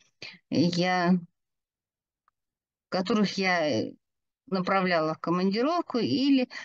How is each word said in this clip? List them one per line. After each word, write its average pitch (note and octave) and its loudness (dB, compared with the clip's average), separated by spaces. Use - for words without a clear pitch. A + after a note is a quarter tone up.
я, F3 2
которых F#3+ 0
я E3+ 0
направляла F#3 0
в - -20
командировку A3 -2
или, B3+ 2